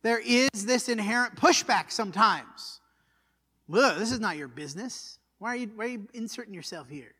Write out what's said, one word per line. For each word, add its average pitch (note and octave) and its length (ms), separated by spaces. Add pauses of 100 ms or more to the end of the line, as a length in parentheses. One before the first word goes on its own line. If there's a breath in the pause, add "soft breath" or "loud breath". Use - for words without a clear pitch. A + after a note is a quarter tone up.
there A3+ 180
is A#3+ 460
this B3 240
inherent A3+ 460
pushback A#3+ 540
sometimes. G3 880 (920)
"Ugh, G3+ 260
this A3+ 140
is B3 80
not F#3 160
your D3 120
business. D3+ 720 (200)
Why G#3+ 120
are A#3+ 60
you, B3 180
why G#3+ 100
are A#3+ 40
you A3+ 260
inserting A3+ 400
yourself D#3 340
here? C3 320